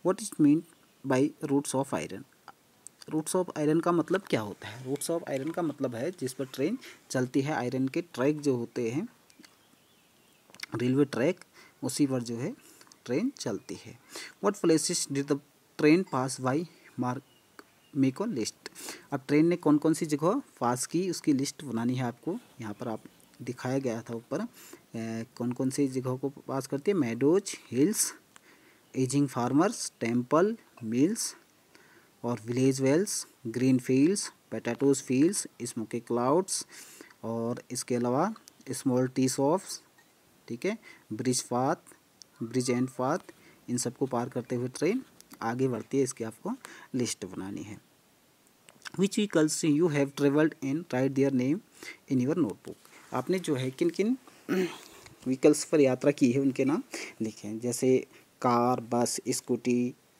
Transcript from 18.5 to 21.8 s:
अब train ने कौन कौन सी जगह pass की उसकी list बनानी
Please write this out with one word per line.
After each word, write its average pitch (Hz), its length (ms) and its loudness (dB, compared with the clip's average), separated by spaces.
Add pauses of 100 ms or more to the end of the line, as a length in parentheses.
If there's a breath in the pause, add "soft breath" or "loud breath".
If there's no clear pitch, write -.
अब 139 160 -4
train 151 180 6
ने 175 100 2
कौन 151 220 6
कौन 160 160 4
सी 165 120 -4
जगह 160 360 0 (180)
pass 123 260 0
की 180 240 -2
उसकी 160 240 0
list 135 300 -2
बनानी 123 320 -2